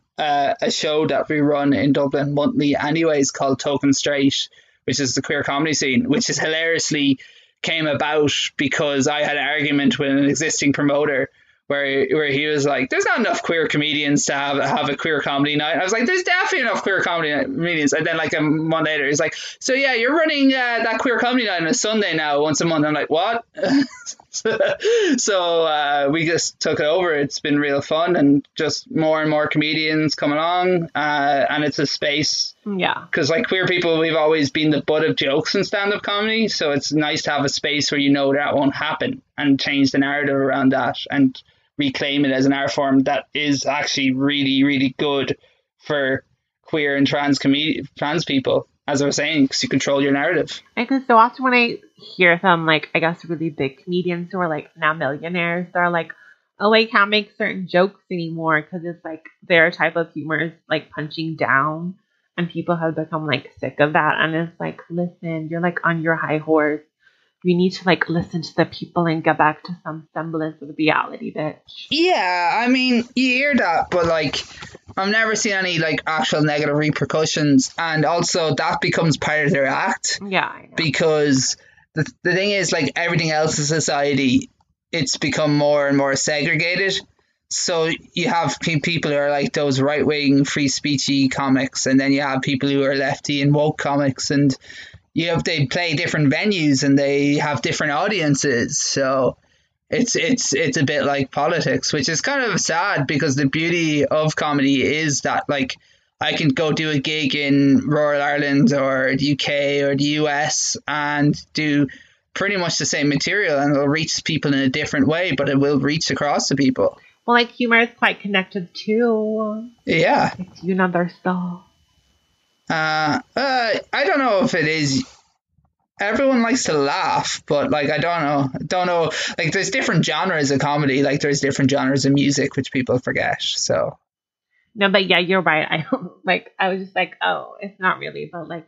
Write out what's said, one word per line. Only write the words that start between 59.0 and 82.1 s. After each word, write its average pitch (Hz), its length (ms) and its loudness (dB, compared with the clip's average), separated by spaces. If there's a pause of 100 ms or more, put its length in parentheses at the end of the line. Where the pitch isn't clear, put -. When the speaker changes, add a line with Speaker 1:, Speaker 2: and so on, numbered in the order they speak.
Speaker 2:
like, 160 200 -12 (240)
their 170 240 6
type 165 240 -2
of 165 180 -2
humor 151 260 -4
is, 160 120 -2 (180)
like, 156 220 -2
punching 156 440 -8
down, 151 600 0 (420)
and 170 120 -2
people 170 260 -4
have 165 200 -2
become, 156 320 -6
like, - 320 -4
sick 131 200 -6
of 151 140 2
that." 151 260 2
And 160 160 0
it's 165 240 -4
like, 160 300 -8
"Listen, 170 600 -6
you're, 165 120 -4
like, 175 220 -2
on 170 180 0
your 165 140 2
high 147 240 -2
horse. 151 420 2 (640)
You 180 140 2
need 185 140 2
to, 180 140 -8
like, 170 240 2
listen 170 320 -2
to - 140 -12
the 165 100 2
people - 400 -4
and 160 180 0
get 156 140 2
back 151 260 0
to - 80 -12 (120)
some 156 300 -12
semblance 160 480 -6
of 143 160 -16
reality, 151 560 -2
bitch." - 580 -10
Speaker 1:
Yeah, 202 600 0 (140)
I - 20 0
mean, 254 360 2 (120)
you 262 120 2
hear 269 280 2
that, 175 360 0
but, 175 160 2
like, 160 360 -2 (540)
I've 196 120 -2
never 220 260 0
seen 208 180 -2
any, 180 260 -2
like, 156 260 -2
actual 156 380 0
negative 147 320 0
repercussions, 151 1040 0
and 160 280 -2
also 170 500 0
that 165 260 -2
becomes 160 360 0
part 151 280 0
of 143 60 0
their 139 160 2
act. - 600 -4
Speaker 2:
Yeah, 185 180 0
I - 180 -12
know. - 120 -20
Speaker 1:
Because 151 840 0 (360)
the, 156 120 -2 (180)